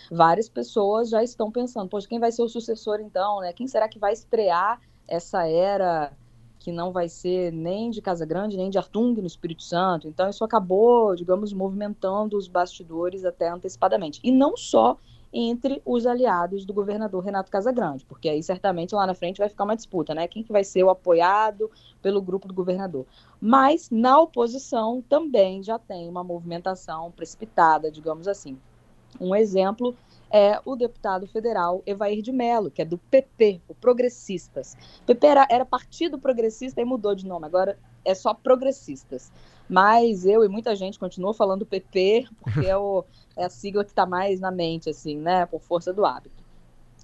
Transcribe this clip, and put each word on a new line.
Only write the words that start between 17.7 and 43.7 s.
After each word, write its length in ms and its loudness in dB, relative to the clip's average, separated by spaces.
porque 200 -12
aí 160 0
certamente 520 -4
lá 120 2
na 60 -2
frente 260 -6
vai 120 0
ficar 140 -6
uma 120 -2
disputa, 380 -6
né? 120 -4
Quem 160 -12
que 100 -8
vai 120 2
ser 180 2
o 60 8
apoiado 840 2
pelo 220 0
grupo 260 -4
do 60 0
governador? 500 -4
Mas 520 4
na 280 6
oposição 880 -2
também 560 2
já 160 -6
tem 300 -14
uma 160 -8
movimentação 840 -8
precipitada, 800 2
digamos 360 -8
assim. 300 -8
Um 140 -2
exemplo 600 0
é 340 6
o 100 -8
deputado 520 -4
federal 580 -2
Evair 380 -4
de 100 -8
Mello, 380 0
que 100 -6
é 40 -4
do 120 -6
P 300 2
P, 320 2
o 60 -20
Progressistas. 1000 -2
P 100 4
P 120 6
era, 240 8
era 160 2
Partido 520 -4
Progressista 600 -2
e 40 -2
mudou 300 -2
de 120 -8
nome, 180 -10
agora 320 0
é 100 0
só 180 -2
Progressistas. 1000 -2
Mas 560 4
eu 200 6
e 40 4
muita 280 -4
gente 200 -8
continua 380 -6
falando 320 0
P 140 -6
P, 480 0
porque 260 -2
é 100 2
o, 280 -2
é 100 -4
a 40 -10
sigla 340 -4